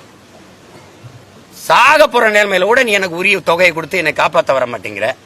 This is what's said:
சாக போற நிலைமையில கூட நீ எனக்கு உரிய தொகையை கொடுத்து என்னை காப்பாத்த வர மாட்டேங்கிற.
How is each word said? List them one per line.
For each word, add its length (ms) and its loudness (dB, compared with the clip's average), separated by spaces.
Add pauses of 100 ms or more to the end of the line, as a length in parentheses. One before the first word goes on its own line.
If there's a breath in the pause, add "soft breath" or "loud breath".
(1500)
சாக 540 2
போற 240 0
நிலைமையில 320 0
கூட 200 2
நீ 100 0
எனக்கு 240 -2
உரிய 240 -2
தொகையை 340 2
கொடுத்து 220 -6
என்னை 160 -2
காப்பாத்த 400 0
வர 140 0
மாட்டேங்கிற. 480 -6 (120)